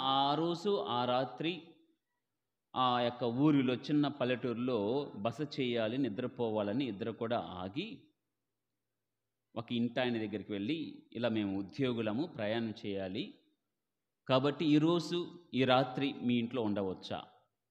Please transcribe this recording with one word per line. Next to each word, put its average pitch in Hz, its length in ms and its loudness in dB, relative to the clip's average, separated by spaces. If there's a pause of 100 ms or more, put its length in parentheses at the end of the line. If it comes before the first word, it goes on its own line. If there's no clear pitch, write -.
(160)
ఆ 139 180 4
రోజు, 170 360 0 (180)
ఆ 120 160 0
రాత్రి 135 480 0 (1200)
ఆ 123 260 2
యొక్క 120 240 0
ఊరిలో, 127 500 4
చిన్న 147 340 2
పల్లెటూరులో 123 720 0 (380)
బస 107 220 -4 (220)
చేయాలి, 120 380 0
నిద్రపోవాలని 113 880 0
ఇద్దరు 110 260 -4
కూడా 113 260 -2
ఆగి, 92 480 -6 (1700)
ఒక 113 180 -6
ఇంటాయన 120 460 0
దగ్గరికి 104 340 -6
వెళ్ళి, 107 260 -2 (340)
"ఇలా 120 160 -2
మేము 107 300 0
ఉద్యోగులము, 117 680 -2
ప్రయాణం 113 480 -4 (120)
చేయాలి, 98 380 -4 (1040)
కాబట్టి 139 360 4
ఈరోజు, 160 540 4 (360)
ఈ 123 100 4
రాత్రి 131 580 4
మీ 123 140 2
ఇంట్లో 117 260 0
ఉండవచ్చా?" 98 580 -2 (500)